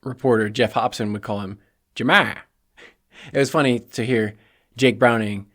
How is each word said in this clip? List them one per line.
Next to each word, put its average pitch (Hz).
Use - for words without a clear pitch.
reporter 123
Jeff 107
Hobson 113
would 101
call 104
him, 101
Ja'Marr. 147
It 147
was 139
funny 135
to -
hear 110
Jake 123
Browning. 110